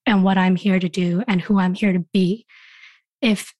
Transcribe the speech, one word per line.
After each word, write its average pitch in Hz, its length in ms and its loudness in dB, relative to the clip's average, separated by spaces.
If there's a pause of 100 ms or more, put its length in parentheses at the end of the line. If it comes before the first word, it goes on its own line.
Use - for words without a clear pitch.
and 202 180 2
what 190 140 2
I'm 185 180 2
here 185 220 0
to 180 100 -2
do 175 400 -2
and 185 140 0
who 202 160 0
I'm 185 160 0
here 202 180 0
to 180 120 -2 (100)
be. 190 320 0 (720)
If 220 400 -2